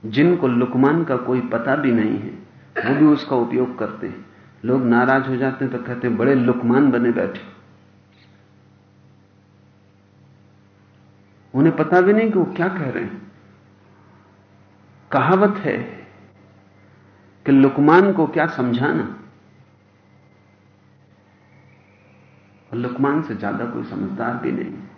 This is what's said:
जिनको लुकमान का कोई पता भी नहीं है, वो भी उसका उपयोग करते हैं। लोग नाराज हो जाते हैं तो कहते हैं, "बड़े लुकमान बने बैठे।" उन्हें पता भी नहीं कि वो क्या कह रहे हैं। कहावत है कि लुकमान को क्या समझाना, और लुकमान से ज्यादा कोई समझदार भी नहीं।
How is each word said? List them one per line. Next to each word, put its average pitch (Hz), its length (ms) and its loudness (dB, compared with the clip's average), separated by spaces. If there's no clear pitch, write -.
जिनको 147 380 2
लुकमान 127 560 2
का 135 140 -2
कोई 127 240 -2
पता 117 340 -2
भी 143 160 0
नहीं 107 280 0
है, 104 100 -10
वो 135 100 0
भी 147 100 4
उसका 143 300 2
उपयोग 123 440 -2
करते 104 280 -8
हैं। - 180 -14
लोग 127 180 0
नाराज 123 440 2
हो 131 80 -4
जाते 131 300 -4
हैं 123 120 -6
तो 117 60 -8
कहते 123 240 -6
हैं, 117 100 0
"बड़े 135 180 4
लुकमान 123 560 2
बने 120 200 0
बैठे।" 95 300 -4
उन्हें 151 220 4
पता 160 260 4
भी 196 120 4
नहीं 220 180 2
कि 196 80 2
वो 165 60 2
क्या 170 220 -4
कह 180 220 -4
रहे 90 140 -6
हैं। - 260 -12
कहावत 185 460 2
है 139 200 -4
कि 139 60 2
लुकमान 147 640 6
को 156 140 0
क्या 151 200 -2
समझाना, 123 720 -2
और 113 60 -8
लुकमान 131 440 -2
से 113 140 -8
ज्यादा 113 300 -6
कोई 117 180 -8
समझदार 104 540 -8
भी - 140 -6
नहीं। - 220 -8